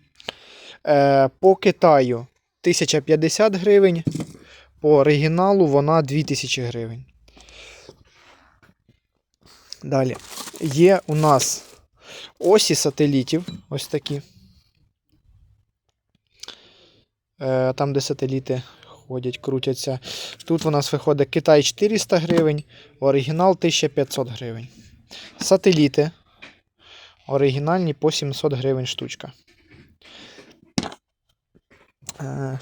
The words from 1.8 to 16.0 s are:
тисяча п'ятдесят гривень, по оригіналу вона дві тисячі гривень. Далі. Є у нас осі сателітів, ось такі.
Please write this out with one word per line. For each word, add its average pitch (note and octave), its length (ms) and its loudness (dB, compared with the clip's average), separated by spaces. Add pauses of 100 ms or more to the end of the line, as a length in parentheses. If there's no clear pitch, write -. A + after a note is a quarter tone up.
тисяча D#3 400 0
п'ятдесят D#3+ 540 0
гривень, F#3+ 500 4 (760)
по D3+ 160 6
оригіналу D#3+ 720 2
вона D3 360 2
дві C#3+ 200 -2
тисячі C3+ 400 -4
гривень. A#2 420 -10 (2750)
Далі. C3+ 340 -2 (440)
Є E3+ 460 4
у D3+ 80 -4
нас D3+ 500 2 (760)
осі F3+ 360 4
сателітів, D3 720 -2 (240)
ось C#3+ 160 -8
такі. C#3+ 360 -8 (3250)